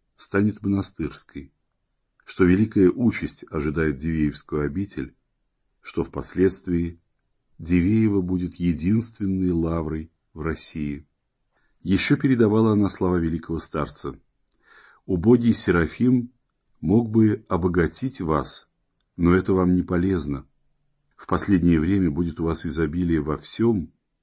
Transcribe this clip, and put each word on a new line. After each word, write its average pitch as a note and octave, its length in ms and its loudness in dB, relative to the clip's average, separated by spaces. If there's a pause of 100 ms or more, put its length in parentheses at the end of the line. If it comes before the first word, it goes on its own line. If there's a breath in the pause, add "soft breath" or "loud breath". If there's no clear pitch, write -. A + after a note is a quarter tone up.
(160)
станет G2+ 480 -2
монастырской, - 880 -6 (720)
что - 220 0
великая G2 440 4
участь - 640 -2
ожидает D2+ 460 -2
Дивеевскую D#2 640 -4
обитель, D2 520 -6 (680)
что - 240 -6
впоследствии E2+ 960 -2 (580)
Дивеево G2 640 2
будет F2+ 340 -4
единственной F#2 960 -2
лаврой E2 640 -4 (200)
в D#2+ 60 -14
России. D2+ 640 -8 (800)
Ещё F#2 320 2
передавала A2+ 560 4
она G2+ 180 2
слова F2+ 280 0
великого E2 420 -2
старца: - 580 -6 (880 soft breath)
«Убогий A2 480 4
Серафим A#2 800 0 (480)
мог G#2+ 320 2
бы A2 360 4
обогатить F2+ 760 -2
вас, D2+ 460 -4 (480)
но F2 200 4
это F#2 180 0
вам F#2 220 2
не F2+ 80 2
полезно. F2 640 -2 (680)
В - 120 -20
последнее F2 520 2
время F2+ 300 0
будет D#2+ 300 -4
у E2 60 -4
вас E2 200 -4
изобилие E2 560 -2
во D2 160 -4
всём, G#2+ 560 -2 (300)